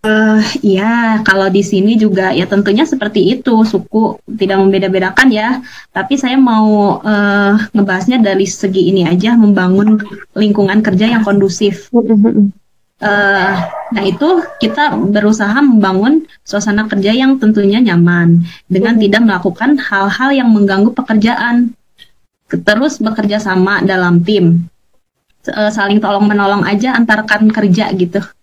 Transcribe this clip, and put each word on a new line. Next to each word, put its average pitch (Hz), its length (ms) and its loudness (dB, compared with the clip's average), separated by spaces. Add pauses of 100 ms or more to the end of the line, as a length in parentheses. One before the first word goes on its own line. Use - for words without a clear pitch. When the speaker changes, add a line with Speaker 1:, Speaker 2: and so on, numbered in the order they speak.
Speaker 1:
Eh, 214 400 2 (240)
iya, 220 560 0
kalau 190 240 0
di 196 160 0
sini 202 320 0
juga 190 400 0
ya 175 160 -2
tentunya 202 320 0
seperti 214 560 -2
itu, 226 240 0
suku 214 560 -2 (160)
tidak 196 240 -2
membeda-bedakan 190 720 0
ya. 226 320 -2 (320)
Tapi 262 240 -4
saya 254 160 -4
mau, 214 720 2
eh, 202 480 0 (160)
ngebahasnya 196 480 -2
dari 196 240 0
segi 190 480 -2
ini 185 160 0
aja, 202 320 0
membangun 208 640 2 (320)
lingkungan 208 480 0
kerja 208 240 0
yang 233 160 0
kondusif. 202 720 -2
Speaker 2:
Mm-mm. 214 560 2 (480)
Speaker 1:
Eh, 196 560 0 (400)
nah 202 80 -4
itu 311 400 0 (160)
kita 285 400 -2
berusaha 208 640 0
membangun 226 640 2 (160)
suasana 208 480 -4
kerja 202 240 0
yang 262 240 2
tentunya 214 400 2
nyaman 170 640 2 (240)
dengan 220 320 0
Speaker 2:
Mm-mm. 208 80 2
Speaker 1:
tidak 208 160 2
melakukan 214 560 0
hal-hal 208 560 -2
yang 247 160 0
mengganggu 202 400 2
pekerjaan. 233 880 0 (720)
Terus 214 480 -2
bekerja 214 400 -2
sama 190 480 0
dalam 180 400 2
tim. 175 400 2 (800)
Eh, 214 240 -2
saling 208 320 0
tolong 202 240 0
menolong 202 400 0
aja 233 320 -2
antarkan 214 560 0
kerja 208 400 0
gitu. 180 240 -2 (240)